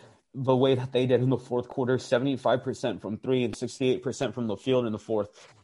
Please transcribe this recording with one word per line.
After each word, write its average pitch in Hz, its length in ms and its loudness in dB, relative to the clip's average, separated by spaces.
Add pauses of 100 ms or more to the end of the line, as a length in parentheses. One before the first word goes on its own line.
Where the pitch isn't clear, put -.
(340)
the 131 220 2
way 135 180 6
that 123 180 -4
they 127 140 2
did 123 160 4
in 131 80 2
the 127 60 2
fourth 123 320 -4
quarter, 127 300 0
seventy-five 127 640 0
percent 113 400 -6
from 104 160 -8
three 131 260 0
and 107 100 -4
sixty-eight 123 480 -2
percent 120 320 -6
from 120 120 -4
the 101 100 -4
field 127 300 0
in 107 60 -4
the 110 60 -6
fourth. 104 300 -4 (360)